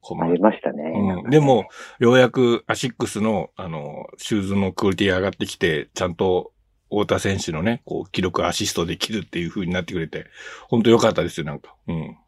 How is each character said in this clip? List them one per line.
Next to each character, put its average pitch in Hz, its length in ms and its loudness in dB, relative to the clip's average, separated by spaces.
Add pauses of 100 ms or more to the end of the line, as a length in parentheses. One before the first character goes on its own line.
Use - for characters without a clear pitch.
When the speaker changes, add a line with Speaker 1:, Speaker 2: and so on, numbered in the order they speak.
Speaker 1:
困 85 180 -6
る。 85 60 0
Speaker 2:
あ 87 40 2
り 85 60 0
ま 107 120 4
し - 80 -12
た 71 100 -4
ね。 76 240 -8
Speaker 1:
う 101 80 0
ん。 98 40 0
Speaker 2:
な 95 80 -2
ん - 20 -8
か - 60 -10
ね。 - 60 -10
Speaker 1:
で 147 100 6
も、 135 280 4 (320)
よ 120 140 6
う 127 40 8
や 123 120 8
く 120 380 2
ア - 80 0
シ - 120 -4
ッ 117 60 -6
ク 117 140 -4
ス - 120 -6
の、 104 380 0
あ 92 100 -12
の、 76 400 -10 (100)
シ - 180 -4
ュ 104 40 4
ー - 40 -2
ズ 98 120 -2
の 98 160 2
ク 104 160 0
オ 95 40 4
リ 92 40 0
テ 92 100 0
ィ 95 80 2
上 92 80 0
が 98 60 0
っ 95 40 -2
て 101 140 -6
き - 120 -12
て、 80 360 0
ち - 80 -4
ゃ 92 60 0
ん 85 80 -4
と 92 380 0 (360)
太 101 160 0
田 - 140 0
選 98 200 -2
手 - 120 -6
の 80 100 -4
ね、 113 240 -2
こ - 220 -6
う、 - 40 -20
記 - 100 -4
録 90 260 0
ア 87 60 0
シ 104 140 -4
ス - 60 -6
ト 85 120 -2
で 87 120 -4
き - 140 -6
る 107 140 -6
っ - 40 -20
て - 100 -6
い 85 80 -4
う - 20 -4
風 95 160 -6
に 87 80 -2
な 92 80 -2
っ - 20 -6
て 82 100 -12
く 90 60 -4
れ 80 80 -6
て、 - 200 -12 (420)
ほ 127 80 4
ん 110 60 4
と 117 60 6
よ 113 80 10
か 113 120 6
っ 98 40 0
た 82 100 0
で 85 60 -2
す - 120 -10
よ、 73 40 -4
な 76 80 -8
ん 71 60 -10
か。 - 160 -20 (120)
う 85 60 -6
ん。 78 240 -8 (100)